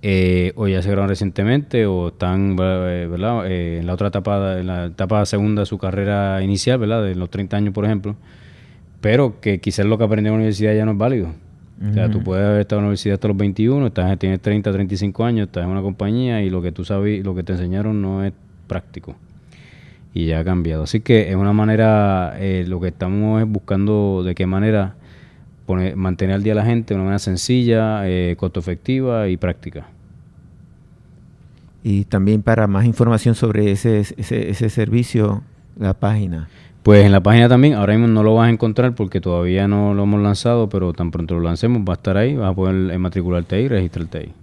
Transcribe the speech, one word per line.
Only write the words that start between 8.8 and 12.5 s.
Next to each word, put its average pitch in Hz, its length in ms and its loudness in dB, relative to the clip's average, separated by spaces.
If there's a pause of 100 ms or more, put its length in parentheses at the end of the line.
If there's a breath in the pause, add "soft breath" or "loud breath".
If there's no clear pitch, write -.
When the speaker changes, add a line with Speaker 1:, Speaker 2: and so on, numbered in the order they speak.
Speaker 1:
pero 117 400 2
que 101 180 0
quizás 101 280 -2
lo 107 120 2
que 113 60 2
aprendieron 107 320 0
en 110 40 0
la 110 40 2
universidad 107 300 0
ya 107 100 2
no 110 80 0
es 101 60 -2
válido. 107 320 0 (540)
O 104 80 -2
sea, 107 160 2
tú 107 100 0
Speaker 2:
Ujú. - 80 -4
Speaker 1:
puedes 95 200 0
haber 104 140 2